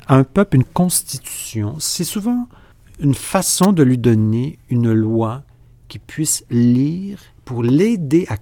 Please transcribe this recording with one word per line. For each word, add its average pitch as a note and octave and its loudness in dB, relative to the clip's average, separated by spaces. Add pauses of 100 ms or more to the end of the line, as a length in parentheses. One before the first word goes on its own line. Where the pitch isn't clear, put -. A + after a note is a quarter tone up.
à C3+ 6
un C3+ 6
peuple G3 0
une B2 6
constitution, - -4
c'est - -6
souvent A#3+ -4 (520)
une C#3 2
façon - 0
de E3 2
lui B2+ 4
donner A#2 0 (100)
une A#2 0
loi A2+ 0 (440)
qu'il - -18
puisse - -6
lire C#3+ 0 (260)
pour A#2+ -6
l'aider E3 2
à A2+ -6